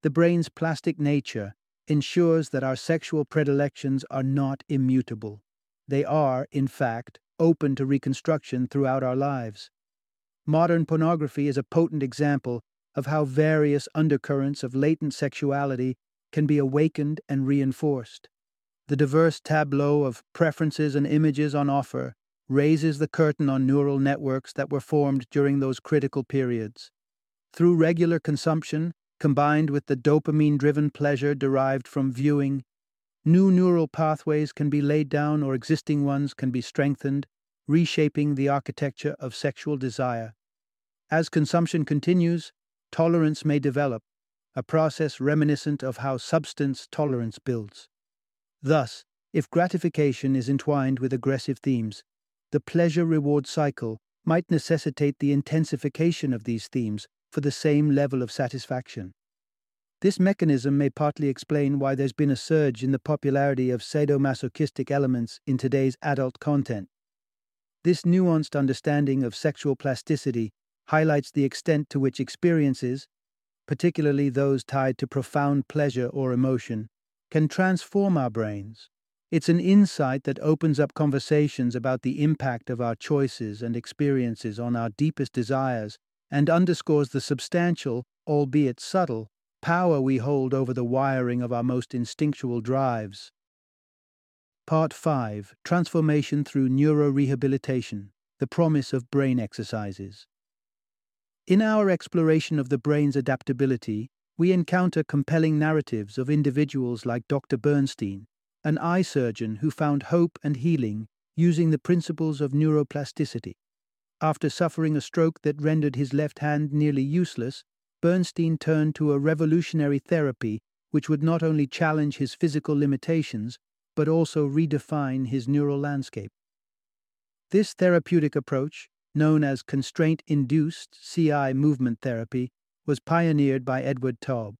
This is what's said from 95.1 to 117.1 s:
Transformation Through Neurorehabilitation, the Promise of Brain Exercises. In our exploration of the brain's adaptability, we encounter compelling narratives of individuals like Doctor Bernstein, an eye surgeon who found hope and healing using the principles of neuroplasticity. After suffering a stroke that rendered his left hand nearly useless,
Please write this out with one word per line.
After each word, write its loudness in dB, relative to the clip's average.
Transformation 0
Through 0
Neurorehabilitation, 0
the -2
Promise 0
of -4
Brain 2
Exercises. -8
In 4
our 2
exploration 0
of -4
the 0
brain's 0
adaptability, -2
we 2
encounter 0
compelling 0
narratives -2
of -4
individuals -2
like -4
Doctor -4
Bernstein, -2
an 0
eye 0
surgeon -2
who -2
found -2
hope 0
and -2
healing -2
using 4
the 0
principles -2
of -2
neuroplasticity. -2
After 0
suffering 0
a 0
stroke 0
that -2
rendered 0
his -2
left -2
hand -2
nearly 2
useless, -2